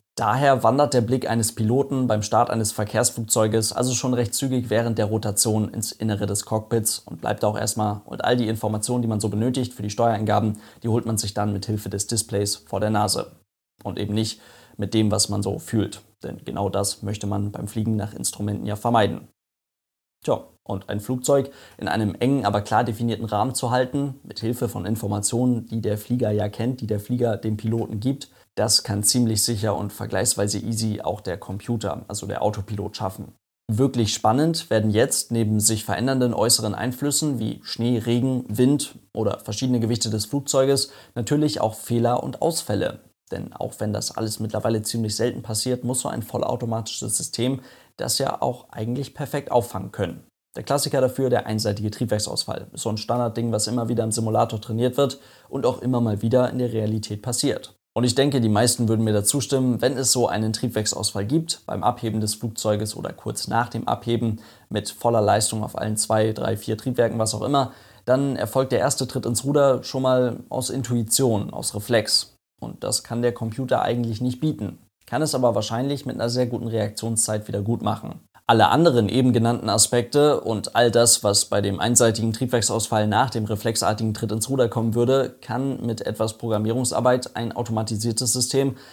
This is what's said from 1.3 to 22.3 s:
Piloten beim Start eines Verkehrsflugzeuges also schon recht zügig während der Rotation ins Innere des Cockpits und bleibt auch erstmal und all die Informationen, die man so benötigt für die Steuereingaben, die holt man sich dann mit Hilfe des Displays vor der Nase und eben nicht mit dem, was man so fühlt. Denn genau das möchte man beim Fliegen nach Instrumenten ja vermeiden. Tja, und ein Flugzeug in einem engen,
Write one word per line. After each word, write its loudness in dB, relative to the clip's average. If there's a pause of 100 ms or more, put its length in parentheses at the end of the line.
Piloten 2
beim 2
Start 2
eines 0
Verkehrsflugzeuges 0
also 0
schon 0
recht 0
zügig 0
während 2
der 2
Rotation 2
ins -6
Innere -2
des -4
Cockpits 0
und -14
bleibt -2
auch 0
erstmal -2
und -8
all 4
die 2
Informationen, -2
die 0
man 0
so 0
benötigt 0
für -12
die -6
Steuereingaben, 2 (240)
die -4
holt 2
man 0
sich -4
dann -2
mit -4
Hilfe -4
des -4
Displays -2
vor -6
der 2
Nase 0 (540)
und -6
eben -4
nicht -2 (360)
mit -4
dem, 4
was 0
man -2
so -2
fühlt. -2 (200)
Denn -10
genau -4
das -2
möchte -4
man -2
beim -8
Fliegen -2
nach -4
Instrumenten -4
ja -4
vermeiden. 0 (960)
Tja, -2 (240)
und -6
ein -4
Flugzeug 0 (280)
in -4
einem 0
engen, 0